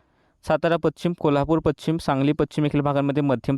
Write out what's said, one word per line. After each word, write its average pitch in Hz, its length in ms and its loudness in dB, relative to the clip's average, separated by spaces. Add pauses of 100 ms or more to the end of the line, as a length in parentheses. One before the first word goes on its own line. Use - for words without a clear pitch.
(480)
सातारा 165 280 2
पश्चिम, 165 360 -2
कोल्हापूर 151 460 2
पश्चिम, 160 380 -2
सांगली 143 360 0
पश्चिम 151 320 -2
येथील 147 160 0
भागांमध्ये 139 420 0
मध्यम 139 360 0